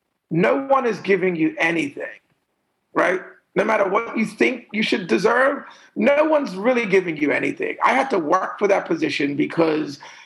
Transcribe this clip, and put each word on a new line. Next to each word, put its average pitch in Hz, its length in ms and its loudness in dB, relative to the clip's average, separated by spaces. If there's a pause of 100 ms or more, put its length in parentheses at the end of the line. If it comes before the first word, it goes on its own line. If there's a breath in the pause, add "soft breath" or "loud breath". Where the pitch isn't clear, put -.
(320)
no 214 240 2
one 269 280 0
is 220 140 -2
giving 180 380 0
you 156 220 0
anything, 160 600 -4 (760)
right? 175 300 0 (320)
No 196 80 2
matter 208 260 0
what 311 300 -2
you 226 80 2
think 247 460 -2
you 208 100 -2
should 214 240 -2
deserve, 233 560 2 (320 loud breath)
no 285 300 4
one's 285 320 0
really 233 300 0
giving 175 300 2
you 147 140 0
anything. - 540 -2
I - 80 4
had - 180 0
to 202 80 0
work 180 400 -2
for 208 80 0
that 190 200 2
position 147 500 -2
because 151 640 0 (260 loud breath)